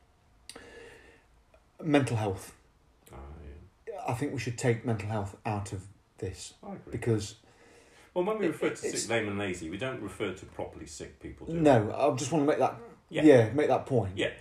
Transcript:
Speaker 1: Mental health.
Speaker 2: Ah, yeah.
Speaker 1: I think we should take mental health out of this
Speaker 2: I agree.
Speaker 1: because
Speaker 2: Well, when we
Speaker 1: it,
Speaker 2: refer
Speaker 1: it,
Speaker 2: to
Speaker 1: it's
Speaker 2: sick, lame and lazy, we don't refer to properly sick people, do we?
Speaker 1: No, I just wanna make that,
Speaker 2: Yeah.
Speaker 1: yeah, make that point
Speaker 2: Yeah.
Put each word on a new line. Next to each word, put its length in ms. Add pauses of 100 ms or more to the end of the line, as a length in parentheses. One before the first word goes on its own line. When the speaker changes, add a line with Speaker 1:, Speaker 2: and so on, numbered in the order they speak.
(1800)
Speaker 1:
Mental 360
health. 360 (600)
Speaker 2:
Ah, 40 (720)
yeah. 60 (140)
Speaker 1:
I 60
think 200
we 60
should 180
take 280
mental 240
health 360
out 280
of 120 (320)
this 360 (100)
Speaker 2:
I 100
agree. 180
Speaker 1:
because 440 (800)
Speaker 2:
Well, 120
when 140
we 60
Speaker 1:
it, 40
Speaker 2:
refer 180
Speaker 1:
it, 100
Speaker 2:
to 100
Speaker 1:
it's 160
Speaker 2:
sick, 80
lame 160
and 100
lazy, 320
we 80
don't 240
refer 320
to 140
properly 380
sick 360
people, 260
do 60
we? 60
Speaker 1:
No, 340
I 220
just 160
wanna 140
make 140
that, 160 (340)
Speaker 2:
Yeah. 140
Speaker 1:
yeah, 260
make 180
that 180
point 300
Speaker 2:
Yeah. 140 (120)